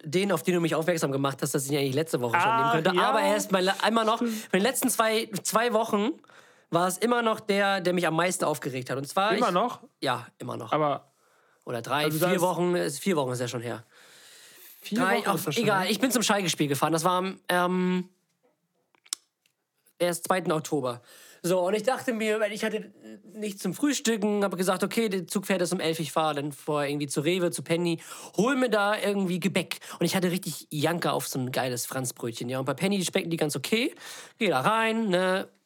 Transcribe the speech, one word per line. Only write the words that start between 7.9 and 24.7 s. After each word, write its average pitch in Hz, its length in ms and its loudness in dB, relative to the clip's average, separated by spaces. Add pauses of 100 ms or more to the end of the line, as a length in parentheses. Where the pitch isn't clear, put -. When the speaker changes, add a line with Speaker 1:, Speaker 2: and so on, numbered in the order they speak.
Speaker 1:
mich 175 140 2
am 160 80 2
meisten 175 300 2
aufgeregt 135 440 -4
hat. 127 80 -4
Und 139 100 -6
zwar 202 260 0
Speaker 2:
Immer 240 140 2
Speaker 1:
ich 185 60 2
Speaker 2:
noch? 226 280 0 (200)
Speaker 1:
Ja, 120 240 -2 (120)
immer 120 180 -8
noch. 113 160 -12
Speaker 2:
Aber 147 400 0 (540)
Speaker 1:
Oder 120 160 -6
drei, 139 240 0
Speaker 2:
also 156 120 0
da 165 100 2
Speaker 1:
vier 185 100 2
Speaker 2:
ist 170 40 -2
Speaker 1:
Wochen, 175 340 2
ist, 170 240 -2
vier 185 180 0
Wochen 131 140 0
ist 123 100 -4
ja 127 80 -2
schon 120 120 -6
her. 113 220 -8 (1000)
Speaker 2:
Vier - 180 -4
Speaker 1:
Drei, 190 180 2
Speaker 2:
Wochen 202 120 -2
Speaker 1:
ach, 196 60 2
Speaker 2:
ist - 120 -4
das 147 80 -2
schon 233 100 2
Speaker 1:
egal, 196 180 4
Speaker 2:
her? 190 80 0
Speaker 1:
ich 208 80 -2
bin 254 120 0
zum 220 120 2
Schalke-Spiel 185 460 2
gefahren. 151 240 2
Das 156 100 2
war 180 140 4
am, 185 220 -2 (100)
ähm, 180 600 2 (1900)
erst 175 260 0
zweiten 180 280 0
Oktober. 131 480 -4 (420)
So, 180 220 2
und 196 100 2
ich 214 80 -2
dachte 254 300 -2
mir, 214 260 0
weil 208 120 0
ich 220 140 -4
hatte 208 260 -6 (420)
nichts 214 280 -8
zum 180 120 -2
Frühstücken, 214 680 0
hab 190 140 0
gesagt, 185 260 0